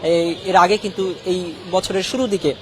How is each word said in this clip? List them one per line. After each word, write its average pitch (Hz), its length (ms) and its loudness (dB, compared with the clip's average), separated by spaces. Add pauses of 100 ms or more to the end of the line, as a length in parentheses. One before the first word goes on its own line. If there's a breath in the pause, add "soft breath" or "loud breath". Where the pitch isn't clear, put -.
এই, 170 320 2 (100)
এর 185 100 2
আগে 185 220 6
কিন্তু 190 360 -4 (120)
এই 180 280 -2 (180)
বছরের 185 320 0
শুরুর 247 260 -2
দিকে 165 320 0